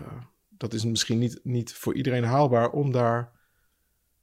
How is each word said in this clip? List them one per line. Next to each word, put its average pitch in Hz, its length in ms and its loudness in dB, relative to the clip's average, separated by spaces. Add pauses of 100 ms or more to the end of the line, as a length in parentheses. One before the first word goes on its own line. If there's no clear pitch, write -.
(480)
dat 117 240 -8
is 113 120 -4
misschien 113 340 0
niet, 120 240 -2
niet 123 300 -4
voor - 220 -4
iedereen 127 300 0
haalbaar 123 460 4
om 139 220 0
daar, 120 380 2 (920)